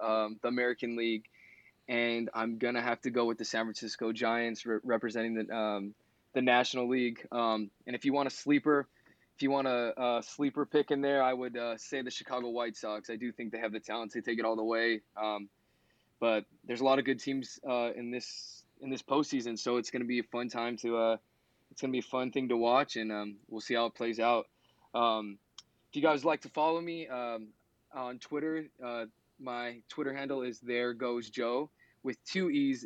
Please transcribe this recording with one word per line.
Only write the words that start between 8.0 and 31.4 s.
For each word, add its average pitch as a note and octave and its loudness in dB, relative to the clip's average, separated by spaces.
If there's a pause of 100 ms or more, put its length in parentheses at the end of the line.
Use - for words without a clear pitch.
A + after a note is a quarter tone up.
you C3+ 4
want C#3 2
a B2+ -2
sleeper, C#3+ 4 (480)
if - -2
you C3+ 4
want C#3 2
a, A#2+ 2
a A#2+ 2
sleeper D3 0
pick D3 2
in C#3+ 2
there, C#3 4
I B2+ 4
would, B2 -4
uh, A#2 -4
say C3+ -6
the B2 -8
Chicago B2 -4
White A#2 -2
Sox. G#2+ -6
I A2+ -6
do A#2 -6
think A2+ -8
they A#2 -6
have A2+ -2
the A2 -6
talent A2 -6
to A#2+ -4
take A#2 -2
it A2+ 0
all A2+ 2
the A2 -2
way. A2+ 2 (140)
Um, G#2 -4 (720)
but A2 2 (200)
there's A#2+ -6
a C3+ 2
lot C3+ 8
of C3+ 2
good C3 0
teams, C3+ -6
uh, A#2+ 0
in A#2+ -8
this, - -8 (180)
in C3+ -8
this C3 -4
postseason, C3+ 0
so B2 2
it's A#2 -2
gonna B2 -2
be A#2+ 0
a A2+ 0
fun A#2+ -4
time A#2 -2
to, A#2 0
uh, A2+ 4 (540)
it's - -18
gonna C3+ -2
be B2+ 0
a - -2
fun B2+ -2
thing C3 0
to A#2+ 4
watch, A#2+ 4
and, A2 -4
um, G#2 -6 (120)
we'll A2 -10
see - -2
how A#2 2
it A2 -4
plays A#2 -2
out. A#2 4 (480)
Um, A2 0 (520)
if - -16
you D3 -2
guys D3 4
like D#3 2
to - -14
follow D#3+ 2
me, E3 -8
um, A#2+ -6 (460)
on B2+ -6
Twitter, D#3 -4 (180)
uh, A#2+ -6 (340)
my A#2+ -6 (100)
Twitter C3+ -4
handle C#3 -4
is B2 -6
There A#2+ 0
Goes A#2+ -4
Joe B2+ -2 (340)